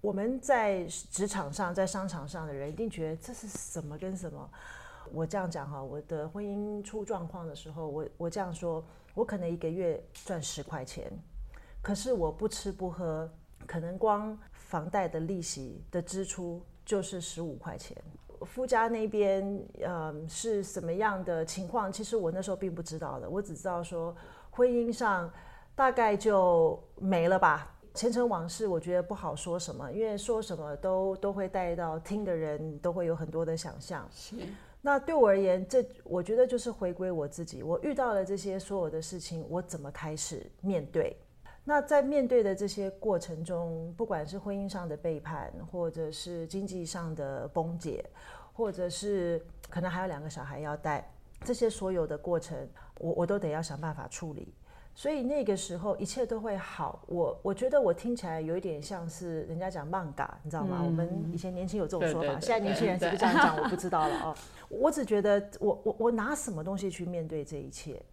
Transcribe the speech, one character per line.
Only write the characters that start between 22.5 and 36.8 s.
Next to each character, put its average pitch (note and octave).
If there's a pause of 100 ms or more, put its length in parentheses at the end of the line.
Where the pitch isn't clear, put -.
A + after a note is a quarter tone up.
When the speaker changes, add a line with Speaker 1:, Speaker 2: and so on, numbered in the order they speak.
Speaker 1:
并 F#3+
不 E3+
知 D#3+
道 C3+
的。 -
我 F3+
只 F3+
知 -
道 F3
说， E3+ (360)
婚 B3
姻 A#3+
上 F#3+ (440)
大 C4
概 A3
就 F3+ (220)
没 F3+
了 F#3+
吧。 D#3 (220)
前 A#3
尘 A#3+
往 E3+
事， G#3+
我 F3+
觉 E3+
得 F3+
不 F3+
好 D#3+
说 F3
什 F3
么， C3+
因 G#3
为 G#3+
说 A3
什 G3
么 D3
都， F#3+
都 G3
会 F#3+
带 F3+
到 E3
听 G3+
的 F#3
人 D#3
都 F3
会 F3
有 E3
很 D#3
多 D#3+
的 D#3+
想 E3
象。 C#3
Speaker 2:
是。 - (460)
Speaker 1:
那 C#4
对 D#4+
我 B3
而 G3
言， F#3+
这， B3+ (200)
我 F3+
觉 F#3+
得 B3+
就 B3+
是 A#3+
回 F#3+